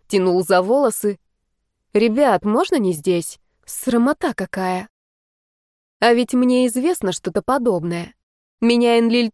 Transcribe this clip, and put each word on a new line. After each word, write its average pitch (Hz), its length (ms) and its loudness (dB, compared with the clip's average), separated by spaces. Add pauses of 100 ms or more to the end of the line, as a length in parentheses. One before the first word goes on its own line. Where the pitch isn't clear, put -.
тянул 185 360 2
за 185 160 4
волосы. 214 580 0 (760)
«Ребят, 226 520 2
можно 226 320 0
не 196 160 0
здесь? 170 460 -4 (260)
Срамота 254 720 -2
какая!» 185 540 -6 (1120)
А 233 120 4
ведь 240 220 0
мне 254 320 2
известно 247 460 -2
что-то 180 300 -6
подобное. 180 720 -4 (460)
Меня 233 380 2
Энлиль 233 360 0